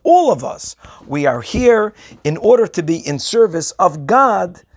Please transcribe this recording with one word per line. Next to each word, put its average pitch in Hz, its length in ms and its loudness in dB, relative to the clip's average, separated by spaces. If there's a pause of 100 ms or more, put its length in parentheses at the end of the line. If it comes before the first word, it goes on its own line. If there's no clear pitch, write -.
all 330 300 4
of 131 100 -4
us, - 340 -12 (300)
we 143 200 -4
are 120 140 0
here 220 540 0 (300)
in 151 140 -2
order 226 280 4
to - 160 -6
be 160 240 -4
in 143 120 -4
service 175 540 0
of 151 340 -2
God, 202 540 0 (160)